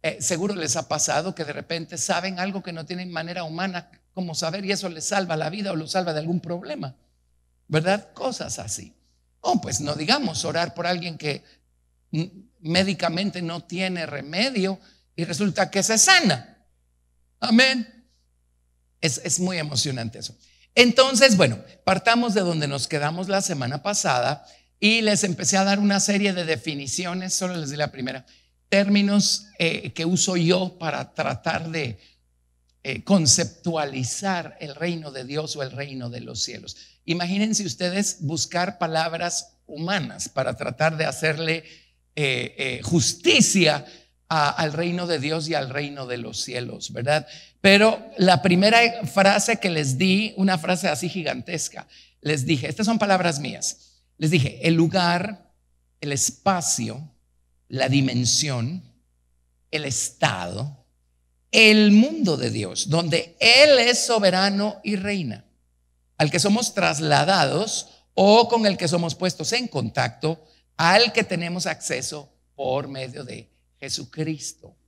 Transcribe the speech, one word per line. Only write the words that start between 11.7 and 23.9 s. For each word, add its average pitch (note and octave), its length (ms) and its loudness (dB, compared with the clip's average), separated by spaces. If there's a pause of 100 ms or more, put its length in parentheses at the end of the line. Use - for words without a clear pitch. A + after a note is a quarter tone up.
mm, D#3 160 -2 (340)
médicamente F3+ 800 -2
no E3+ 220 -8
tiene F3+ 420 -6
remedio F#3 760 -4 (340)
y E3 100 -4
resulta F3 460 -2
que F#3+ 120 0
se A3 160 2
sana. D4 680 0 (720)
Amén. B3 680 2 (960)
Es, D#3 220 -2
es - 160 -2
muy F3+ 200 -2
emocionante C3 600 -4
eso. - 180 -14 (380)
Entonces, B3 640 6
bueno, C3 260 2 (220)
partamos A3+ 500 2
de G#3+ 60 2
donde D#3+ 260 0
nos C#3 220 -4
quedamos D#3+ 400 -4
la G3 120 0
semana C#3+ 420 -4
pasada D3 600 0 (360)